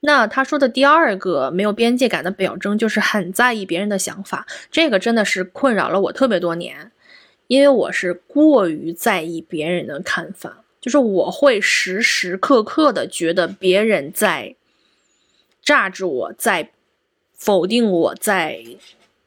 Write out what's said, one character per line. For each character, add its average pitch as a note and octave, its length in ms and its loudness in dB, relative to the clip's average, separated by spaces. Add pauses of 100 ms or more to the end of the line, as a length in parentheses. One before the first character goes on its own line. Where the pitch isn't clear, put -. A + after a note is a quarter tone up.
那 C#4+ 280 4
他 C4+ 160 -2
说 C#4 120 -2
的 C#4 120 2
第 B3+ 160 0
二 C#4+ 320 4
个 D3+ 340 -2
没 F3 100 -2
有 G#3 120 0
边 A#3 240 0
界 B3 120 2
感 E3+ 140 -4
的 F3 80 -4
表 F#3+ 260 -4
征 G3+ 220 -2
就 A3 100 0
是 G#3+ 120 -2
很 F#3+ 320 -2
在 B3 220 2
意 G3+ 120 -8
别 E3+ 140 -4
人 G#3 80 -4
的 G3+ 100 -2
想 F#3+ 240 -8
法， - 240 -10 (240)
这 D#4+ 180 2
个 G3+ 120 2
真 A#3 120 0
的 A3+ 120 2
是 F#3 180 -2
困 A#3+ 320 -2
扰 F#3 140 0
了 F#3+ 140 0
我 F3 100 0
特 C4+ 160 2
别 A#3 100 2
多 F3 160 -2
年， D3+ 380 -12 (560)
因 C4 120 4
为 C#4+ 80 8
我 G3 240 2
是 F3+ 220 -4
过 C#4 540 4
于 D#3 240 -6
在 F#3 300 -2
意 E3 180 -8
别 D#3 280 -6
人 F3 160 -2
的 D3 160 -10
看 - 320 -6
法， - 300 -18 (180)
就 - 80 -8
是 A#3+ 80 2
我 G3+ 340 2
会 A#3+ 300 2
时 F#3 400 -2
时 F#3 360 -2
刻 A3+ 260 2
刻 C#4+ 300 0
的 D#3 160 -6
觉 E3+ 260 -4
得 F3 140 0
别 F#3+ 340 0
人 F#3 300 0
在 E3 420 -2 (1040)
炸 A#3 300 0
着 F#3 160 -6
我， B2+ 280 -4
在 F3+ 360 -2 (640)
否 F#3 320 0
定 A3+ 240 2
我， E3+ 240 0
在 E3 500 -4 (640)